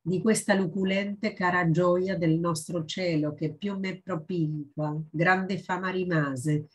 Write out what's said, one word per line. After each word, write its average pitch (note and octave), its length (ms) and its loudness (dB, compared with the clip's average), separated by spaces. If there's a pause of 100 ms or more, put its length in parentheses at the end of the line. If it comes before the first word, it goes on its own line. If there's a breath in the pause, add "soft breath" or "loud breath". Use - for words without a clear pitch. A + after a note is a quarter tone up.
Di F3+ 200 0
questa G#3+ 320 2
luculente G3 800 0
cara F3+ 360 2
gioia F3+ 480 4
del E3 220 2
nostro E3+ 460 -2
cielo, D#3 480 -2
che D3+ 200 -4
più G3+ 240 -6
me F#3 240 -4
propinqua, D3+ 960 -4 (140)
grande F#3 460 2
fama F#3 320 -4
rimase, D3+ 840 -2